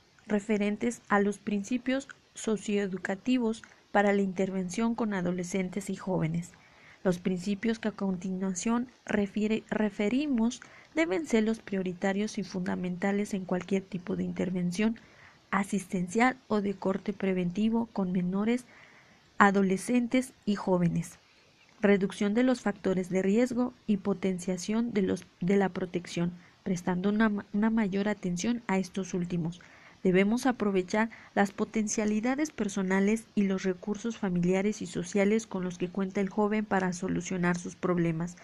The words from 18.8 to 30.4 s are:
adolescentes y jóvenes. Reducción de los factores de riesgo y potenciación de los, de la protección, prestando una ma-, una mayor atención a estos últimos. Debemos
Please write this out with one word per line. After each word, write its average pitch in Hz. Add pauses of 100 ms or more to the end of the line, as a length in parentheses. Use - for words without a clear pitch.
adolescentes 202 (140)
y 208
jóvenes. 175 (640)
Reducción 202
de 247
los 254
factores 185
de 185
riesgo 240 (120)
y 202
potenciación 190
de 208
los, 185 (140)
de 196
la 190
protección, 175 (300)
prestando 185
una 214
ma-, 208
una 208
mayor 208
atención 208
a 190
estos 185
últimos. 175 (420)
Debemos 202